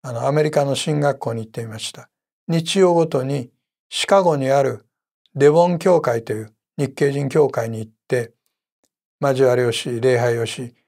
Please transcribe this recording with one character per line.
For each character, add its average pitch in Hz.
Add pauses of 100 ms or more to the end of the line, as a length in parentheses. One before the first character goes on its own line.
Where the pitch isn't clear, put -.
あ 123
の、 117
ア -
メ 151
リ 151
カ 143
の 139
進 151
学 143
校 117
に 113
行 110
っ -
て -
い 113
ま 107
し -
た。 - (380)
日 165
曜 180
ご 165
と 131
に 135 (380)
シ -
カ 196
ゴ 165
に 135
あ 139
る 120 (480)
デ 143
ボ 170
ン 175
教 175
会 117
と 107
い 110
う 110 (240)
日 135
系 143
人 139
教 143
会 113
に 113
行 110
っ - (140)
て、 120 (880)
交 135
わ 123
り 127
を 120
し、 120
礼 127
拝 117
を 113
し 120 (120)